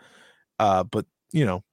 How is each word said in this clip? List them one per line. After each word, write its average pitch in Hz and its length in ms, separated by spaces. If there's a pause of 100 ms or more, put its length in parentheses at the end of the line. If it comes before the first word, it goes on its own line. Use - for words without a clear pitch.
(600)
Uh, 95 260
but, 104 200 (280)
you 151 120
know, 92 280